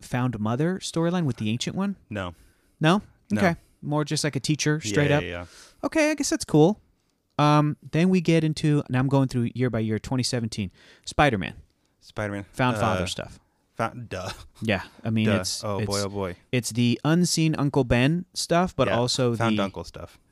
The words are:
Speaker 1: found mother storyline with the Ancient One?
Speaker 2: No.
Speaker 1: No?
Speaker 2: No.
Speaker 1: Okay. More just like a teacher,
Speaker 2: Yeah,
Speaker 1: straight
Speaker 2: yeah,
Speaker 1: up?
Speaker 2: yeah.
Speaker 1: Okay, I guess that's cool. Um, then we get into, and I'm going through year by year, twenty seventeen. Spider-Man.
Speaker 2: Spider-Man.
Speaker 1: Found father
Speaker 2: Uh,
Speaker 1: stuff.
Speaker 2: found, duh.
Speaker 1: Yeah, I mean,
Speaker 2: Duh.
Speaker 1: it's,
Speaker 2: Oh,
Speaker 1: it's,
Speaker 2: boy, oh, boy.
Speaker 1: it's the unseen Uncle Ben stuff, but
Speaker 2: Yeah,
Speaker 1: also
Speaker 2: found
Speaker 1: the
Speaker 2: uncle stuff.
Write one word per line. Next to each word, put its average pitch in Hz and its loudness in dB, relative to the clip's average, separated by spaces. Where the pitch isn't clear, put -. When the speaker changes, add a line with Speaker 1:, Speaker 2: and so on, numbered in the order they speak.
Speaker 1:
found 123 -2
mother 131 -2
storyline 170 -2
with 131 -2
the 107 -2
Ancient - -4
One? 196 -4
Speaker 2:
No. 95 -6
Speaker 1:
No? 170 4
Speaker 2:
No. 208 0
Speaker 1:
Okay. 170 2
More 147 -2
just 151 -4
like 147 -2
a 123 -4
teacher, 151 0
Speaker 2:
Yeah, 110 -4
Speaker 1:
straight 143 2
Speaker 2:
yeah, 143 4
Speaker 1:
up? - -2
Speaker 2:
yeah. 87 -8
Speaker 1:
Okay, 302 2
I 311 0
guess 285 -2
that's - -2
cool. 160 4
Um, 147 4
then 170 2
we 185 4
get 165 4
into, 151 2
and 127 0
I'm 131 2
going 135 4
through 120 -2
year 123 0
by 113 -2
year, 110 -2
twenty 127 -4
seventeen. 113 -4
Spider-Man. 101 0
Speaker 2:
Spider-Man. 101 -8
Speaker 1:
Found 127 0
father 92 0
Speaker 2:
Uh, - -6
Speaker 1:
stuff. - -10
Speaker 2:
found, 117 -6
duh. 90 -10
Speaker 1:
Yeah, 104 -2
I 113 -2
mean, 110 2
Speaker 2:
Duh. 101 4
Speaker 1:
it's, - -4
Speaker 2:
Oh, 101 -4
Speaker 1:
it's, 104 -4
Speaker 2:
boy, 101 -2
oh, 101 -2
boy. 98 -6
Speaker 1:
it's 123 -2
the 120 2
unseen 160 2
Uncle 139 2
Ben 127 2
stuff, 175 0
but 208 2
Speaker 2:
Yeah, 147 2
Speaker 1:
also 123 2
Speaker 2:
found 110 2
Speaker 1:
the 101 0
Speaker 2:
uncle 92 -6
stuff. - -16